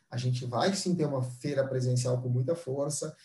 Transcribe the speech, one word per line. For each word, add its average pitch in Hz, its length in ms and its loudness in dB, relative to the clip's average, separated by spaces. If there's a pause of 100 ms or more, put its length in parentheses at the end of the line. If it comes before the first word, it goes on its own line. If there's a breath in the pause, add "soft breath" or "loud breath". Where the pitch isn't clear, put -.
(100)
A 123 60 -8
gente 127 300 0
vai 123 280 2
sim 180 200 0
ter 160 120 2
uma 135 160 0
feira 135 440 -2
presencial 127 560 2
com 127 80 -2
muita 127 240 2
força, 151 600 -4 (100)